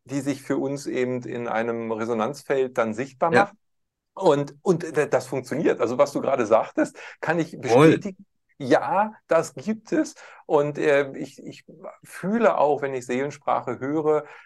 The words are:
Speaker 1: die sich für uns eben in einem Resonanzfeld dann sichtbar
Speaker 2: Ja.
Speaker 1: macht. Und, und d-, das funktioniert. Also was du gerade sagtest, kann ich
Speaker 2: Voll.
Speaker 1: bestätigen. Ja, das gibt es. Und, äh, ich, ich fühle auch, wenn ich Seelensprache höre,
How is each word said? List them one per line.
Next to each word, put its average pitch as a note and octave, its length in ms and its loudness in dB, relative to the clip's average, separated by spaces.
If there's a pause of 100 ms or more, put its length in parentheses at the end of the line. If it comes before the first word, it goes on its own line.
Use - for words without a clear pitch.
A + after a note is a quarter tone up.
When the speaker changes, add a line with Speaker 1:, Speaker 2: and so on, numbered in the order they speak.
Speaker 1:
die C#3 180 -6
sich C#3 180 -4
für - 160 -4
uns C#3 300 -4
eben B2+ 380 -2
in A#2+ 220 -8
einem A#2 460 -2
Resonanzfeld A#2+ 840 -2
dann A2 160 0
sichtbar C3+ 400 -2
Speaker 2:
Ja. B2 80 6
Speaker 1:
macht. - 120 -6 (600)
Und, C#3+ 480 2
und F3 200 0 (140)
d-, D3 120 2
das B2+ 180 0
funktioniert. - 540 -2
Also A#2+ 180 -2
was C#3+ 140 2
du C#3+ 80 -2
gerade A#2+ 260 0
sagtest, A#2 500 2 (240)
kann E3 180 0
ich E3 240 -4
Speaker 2:
Voll. B2+ 300 8
Speaker 1:
bestätigen. - 340 -4 (320)
Ja, D#3 560 0 (120)
das D#3+ 280 0
gibt - 380 -8
es. D4+ 220 -2 (320)
Und, D3 320 0
äh, C#3+ 380 2
ich, - 260 -12
ich - 220 -18 (400)
fühle G#3 540 0
auch, C#3 240 2
wenn C3+ 120 -4
ich B2 120 -8
Seelensprache B2 760 -4
höre, D3+ 440 0 (220)